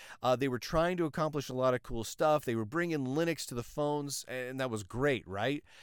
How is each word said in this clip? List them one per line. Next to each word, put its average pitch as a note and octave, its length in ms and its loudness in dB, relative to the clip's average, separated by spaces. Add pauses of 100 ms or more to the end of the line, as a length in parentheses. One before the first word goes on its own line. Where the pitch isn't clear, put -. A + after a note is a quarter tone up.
(240)
Uh, B2+ 120 6
they C3 120 2
were B2 120 0
trying F3 380 2
to E3+ 80 2
accomplish D3+ 440 -2
a B2+ 40 -6
lot B2+ 200 4
of B2 100 0
cool A#2 200 -4
stuff. D3+ 420 2
They A#2+ 100 0
were A2 100 0
bringing D#3 400 -2
Linux D#3 420 0
to B2+ 80 -8
the A#2 80 -4
phones, D3 640 -4
and B2+ 320 -6
that C3 100 0
was G#2+ 140 -2
great, B2+ 440 0
right? A2+ 360 -2 (200)